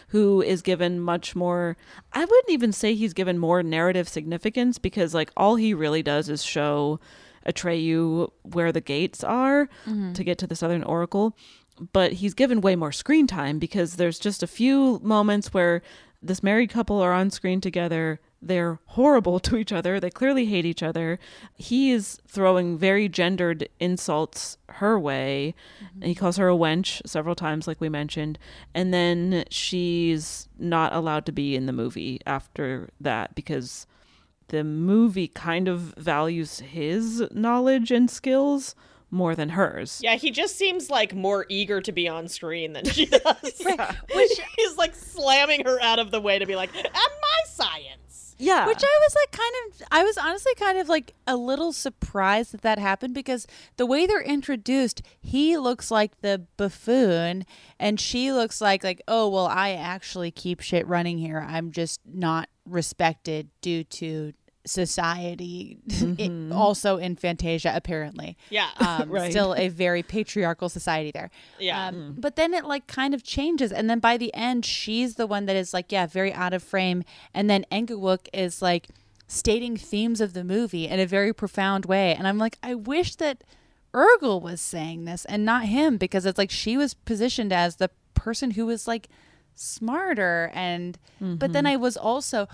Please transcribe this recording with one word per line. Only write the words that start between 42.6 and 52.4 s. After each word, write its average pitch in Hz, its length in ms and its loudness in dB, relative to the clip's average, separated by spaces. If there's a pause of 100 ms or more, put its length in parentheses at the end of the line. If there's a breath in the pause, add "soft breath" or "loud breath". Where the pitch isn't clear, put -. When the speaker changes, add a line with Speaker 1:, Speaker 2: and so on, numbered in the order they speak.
Speaker 3:
than 147 140 -6
she 302 200 2
<laughs> - 0 -
does. - 580 2
Speaker 2:
Right. 330 300 0 (200)
Which 427 300 4
Speaker 3:
<laughs> - 120 -10
He's, 392 220 0
like, 330 160 0
slamming 285 720 2
her 254 160 2
out 226 160 2
of 220 120 -2
the 220 100 -2
way 202 180 2
to 196 80 -2
be 190 100 -4
like, 185 180 -6
"And 381 200 -6
my 587 520 2
science." - 920 -10
Speaker 1:
Yeah. 302 280 4
Speaker 2:
Which 440 160 2
I 587 240 6
was, 571 80 2
like, 587 180 4
kind 466 200 -4 (160)
of, - 220 -20
I 320 140 6
was 427 120 2
honestly 370 380 0
kind 381 240 0
of, 320 100 -2
like, 320 240 0 (140)
a 254 100 0
little 277 380 -2
surprised 202 800 0